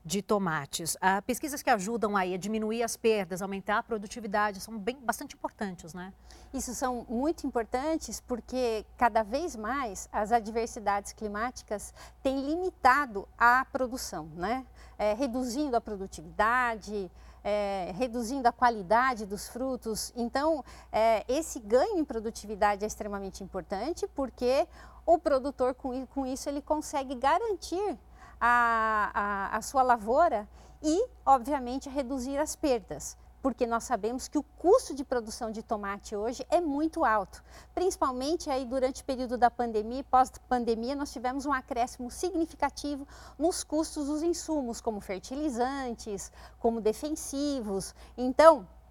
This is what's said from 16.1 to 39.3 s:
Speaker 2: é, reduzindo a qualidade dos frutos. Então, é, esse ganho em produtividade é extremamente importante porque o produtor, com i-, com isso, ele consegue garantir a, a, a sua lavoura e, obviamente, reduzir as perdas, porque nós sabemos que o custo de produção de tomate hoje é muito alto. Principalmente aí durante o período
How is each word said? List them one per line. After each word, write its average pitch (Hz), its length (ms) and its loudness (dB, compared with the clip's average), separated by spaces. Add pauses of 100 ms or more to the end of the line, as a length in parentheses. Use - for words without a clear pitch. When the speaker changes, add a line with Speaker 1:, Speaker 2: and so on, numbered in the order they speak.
Speaker 2:
é, 196 540 -2
reduzindo 240 500 0
a 240 60 4
qualidade 226 720 2
dos 196 240 -8
frutos. 247 680 -6
Então, 269 480 0 (300)
é, 220 340 4
esse 294 320 -2
ganho 262 400 2
em 294 60 2
produtividade 208 800 -2
é - 20 0
extremamente 202 560 -8
importante 208 720 -6
porque 262 500 0 (400)
o 339 120 6
produtor, 262 560 0
com 254 200 -8
i-, 254 140 -6
com 277 180 -4
isso, 254 240 -6
ele 285 120 -4
consegue 285 540 -2
garantir 349 840 0 (440)
a, 226 720 4
a, 202 440 -2
a 220 40 -6
sua 262 200 2
lavoura 240 640 4 (380)
e, 349 240 2 (180)
obviamente, 262 640 2
reduzir 269 500 -4
as 294 200 -2
perdas, 220 600 -2 (240)
porque 254 240 0
nós 233 200 0
sabemos 233 420 -2
que - 100 -2
o 277 60 0
custo 392 500 4
de 269 120 -4
produção 226 440 -4
de 220 140 -8
tomate 202 500 -4
hoje 226 360 -4
é 330 100 6
muito 311 460 2
alto. 214 360 2 (320)
Principalmente 311 760 0
aí 269 160 0
durante 254 360 -2
o - 40 -20
período 254 320 -4